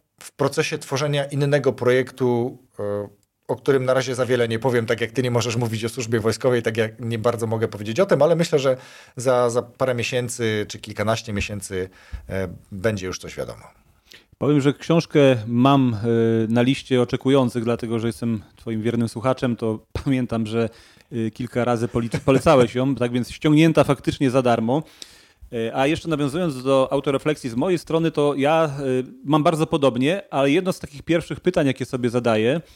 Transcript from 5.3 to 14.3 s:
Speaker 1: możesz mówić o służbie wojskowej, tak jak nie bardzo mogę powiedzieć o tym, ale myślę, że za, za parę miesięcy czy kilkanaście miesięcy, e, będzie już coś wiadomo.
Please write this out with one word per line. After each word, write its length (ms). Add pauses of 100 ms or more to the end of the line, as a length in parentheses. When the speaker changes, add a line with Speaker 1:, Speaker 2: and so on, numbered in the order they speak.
Speaker 1:
możesz 260
mówić 280
o 40
służbie 320
wojskowej, 420
tak 140
jak 240
nie 180
bardzo 280
mogę 220
powiedzieć 320
o 60
tym, 160
ale 140
myślę, 220
że 180 (400)
za, 340
za 120
parę 320
miesięcy 720
czy 100
kilkanaście 540
miesięcy, 560 (400)
e, 200 (240)
będzie 340
już 120
coś 180
wiadomo. 260 (760)